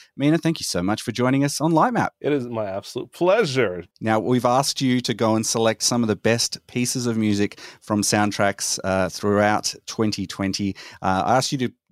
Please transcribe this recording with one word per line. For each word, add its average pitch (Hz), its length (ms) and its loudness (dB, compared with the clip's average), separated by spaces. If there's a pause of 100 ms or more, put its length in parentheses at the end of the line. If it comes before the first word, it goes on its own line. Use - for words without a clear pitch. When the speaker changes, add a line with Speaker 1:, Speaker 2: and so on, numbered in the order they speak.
(160)
Speaker 1:
Mina, 147 220 2
thank 160 220 -2
you - 40 -8
so - 200 -4
much 104 180 -2
for - 80 -6
joining 127 320 0
us 143 180 -2
on 165 120 0
Light 185 200 4
Map. 170 280 -2
Speaker 2:
It 139 120 -2
is 131 140 -2
my 113 200 -6
absolute 101 440 -8
pleasure. 131 720 2 (180)
Speaker 1:
Now, 110 200 2
we've 120 240 0
asked 127 360 2
you 127 200 2
to 120 120 -2
go 110 220 2
and 110 100 2
select 113 380 0
some 120 220 0
of 110 40 2
the 107 60 2
best - 540 0
pieces 123 400 -2
of 113 80 0
music 104 420 0 (220)
from 104 220 0
soundtracks, 104 840 0
uh, 95 240 0
throughout 104 640 2 (120)
twenty 104 420 -2
twenty. 98 480 -4 (260)
Uh, 95 240 2
I 113 120 4
asked - 120 -2
you 143 80 -2
to 123 140 -4 (200)